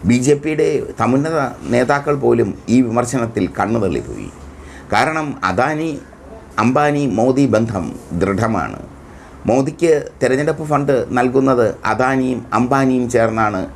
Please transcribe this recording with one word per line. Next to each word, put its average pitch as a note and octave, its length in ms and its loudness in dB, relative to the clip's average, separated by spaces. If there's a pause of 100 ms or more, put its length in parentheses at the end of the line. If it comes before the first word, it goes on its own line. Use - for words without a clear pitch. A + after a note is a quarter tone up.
ബി G#2+ 80 4
ജെ B2+ 200 4
പിയുടെ D3+ 500 0 (160)
സമുന്നത C3+ 500 2 (140)
നേതാക്കൾ C#3+ 520 0
പോലും A#2+ 420 2 (120)
ഈ B2 120 6
വിമർശനത്തിൽ A#2 680 0 (100)
കണ്ണു G#2 200 0
തള്ളിപ്പോയി. A#1+ 500 -4 (640)
കാരണം D3 500 0
അദാനി C#3+ 560 -2 (600)
അംബാനി C#3+ 460 2
മോദി B2+ 400 2
ബന്ധം G#2+ 500 0 (160)
ദൃഢമാണ്. F#2+ 680 -2 (680)
മോദിക്ക് D3 600 2 (180)
തെരഞ്ഞെടുപ്പ് D3 400 0
ഫണ്ട് C#3+ 460 0
നൽകുന്നത് B2+ 680 2 (100)
അദാനിയും B2+ 680 0
അംബാനിയും B2+ 560 2
ചേർന്നാണ് A2 680 0